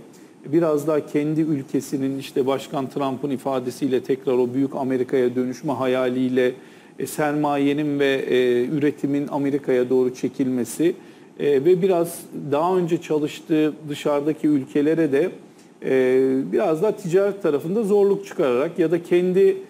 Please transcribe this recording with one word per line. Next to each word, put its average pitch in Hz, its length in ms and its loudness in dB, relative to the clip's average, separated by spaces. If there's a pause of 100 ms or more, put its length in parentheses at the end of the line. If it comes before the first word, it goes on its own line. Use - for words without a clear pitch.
(520)
biraz 151 340 2
daha 151 200 0
kendi 151 340 -2
ülkesinin 135 800 -2
işte 135 280 -4
Başkan 135 420 -2
Trump'ın 135 420 -4
ifadesiyle 127 720 -2
tekrar 135 300 -2
o 123 220 2
büyük 135 220 -2
Amerika'ya 127 580 0
dönüşme 127 380 -4
hayaliyle, 127 800 0 (460)
e, 135 80 -6
sermayenin 147 920 0
ve, 139 160 2
e, 123 500 2
üretimin 143 640 -2
Amerika'ya 135 600 0
doğru 127 240 2
çekilmesi, 131 800 -2 (460)
e, - 60 0
ve 151 360 4
biraz 170 380 0 (320)
daha 170 240 2
önce 170 240 0
çalıştığı 156 720 -2 (160)
dışarıdaki 147 600 0
ülkelere 147 640 2
de, 151 180 2 (540)
e, 131 680 2
biraz 165 300 2
daha 214 100 2
ticaret 196 500 0
tarafında 160 400 0
zorluk 202 440 2
çıkararak 151 520 0
ya 165 120 2
da 175 120 0
kendi, 185 540 4 (140)